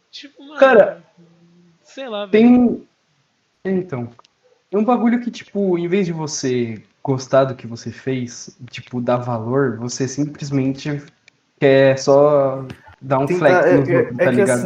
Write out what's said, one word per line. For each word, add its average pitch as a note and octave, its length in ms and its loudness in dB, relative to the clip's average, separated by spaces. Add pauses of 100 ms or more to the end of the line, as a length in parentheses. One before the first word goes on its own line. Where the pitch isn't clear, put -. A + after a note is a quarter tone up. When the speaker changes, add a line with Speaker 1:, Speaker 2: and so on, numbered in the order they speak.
(100)
Speaker 1:
Tipo, - 320 -20
mano, C#4+ 160 -16
Speaker 2:
Cara, G#3+ 440 4 (800)
Speaker 1:
sei C4+ 260 -16
lá, G#3 180 -8
Speaker 2:
tem G#3+ 240 6
Speaker 1:
velho. B3 200 6
Speaker 2:
um, - 140 -6 (800)
é, F#3 60 -4
então, D#3 380 -6 (640)
é F#3+ 60 -2
um A3 60 0
bagulho A#3+ 360 0
que, A3+ 100 -8
tipo, G3 460 -4
em E3+ 120 -4
vez F#3+ 180 0
de E3+ 60 -4
você B2+ 720 -6 (200)
gostar C3+ 420 0
do C3+ 100 -4
que - 120 -16
você A2+ 240 -12
fez, B2 680 -10 (140)
tipo, B2 300 -12
dar B2 180 -2
valor, A#2+ 580 -2
você A#2+ 320 -6
simplesmente C#3+ 960 -6 (580)
quer C3+ 380 4
só C#3 680 2 (360)
dar C3+ 180 -2
um C#3 80 0
Speaker 3:
Tem F3+ 120 -2
Speaker 2:
flex D#3+ 220 4
Speaker 3:
da-, D3+ 80 4
é, D3 80 4
Speaker 2:
nos C#3 120 2
Speaker 3:
é, E3+ 100 0
Speaker 2:
outros, - 200 -2
Speaker 3:
é F3 60 0
Speaker 2:
tá F3+ 60 2
Speaker 3:
que B2 60 0
Speaker 2:
ligado? E3+ 280 2